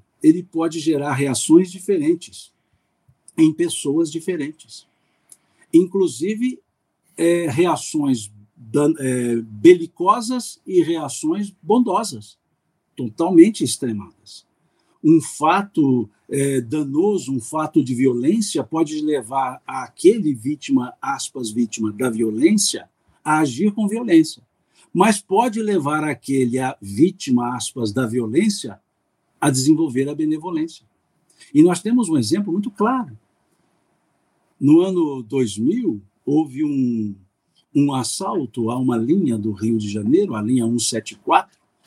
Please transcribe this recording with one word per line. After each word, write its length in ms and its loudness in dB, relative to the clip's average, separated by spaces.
ele 200 6
pode 360 -4
gerar 360 -2
reações 580 2
diferentes 800 -4
em 140 6
pessoas 640 -4
diferentes. 720 -10
Inclusive, 880 0
é, 340 0
reações 800 -2
dan-, 280 2
é, 380 -2
belicosas 1300 2
e 160 2
reações 800 -4
bondosas, 760 -2
totalmente 720 4
extremadas. 840 -8
Um 180 6
fato, 880 0
é, 320 0
danoso, 720 -2
um 80 -2
fato 420 -2
de 120 -4
violência 680 0
pode 380 -4
levar 640 -4
aquele 680 0
vítima, 680 -2
aspas, 480 -8
vítima 400 -4
da 180 -4
violência, 800 0
a 140 2
agir 340 0
com 160 -2
violência. 540 2
Mas 260 2
pode 400 0
levar 440 -2
aquele, 540 -2
a 220 -4
vítima, 760 0
aspas, 360 -6
da 140 -2
violência 720 -2
a 100 2
desenvolver 580 0
a 60 -8
benevolência. 720 -6
E 100 6
nós 180 4
temos 280 0
um 80 0
exemplo 360 0
muito 180 -4
claro. 480 -2
No 220 6
ano 400 -2
dois 360 -2
mil, 420 -2
houve 380 0
um, 540 -2
um 180 2
assalto 760 -4
a 80 -4
uma 180 0
linha 400 2
do 140 -4
Rio 280 -2
de 120 -4
Janeiro, 460 0
a 60 -4
linha 220 0
um 140 -2
sete 380 -6
quatro, 420 -2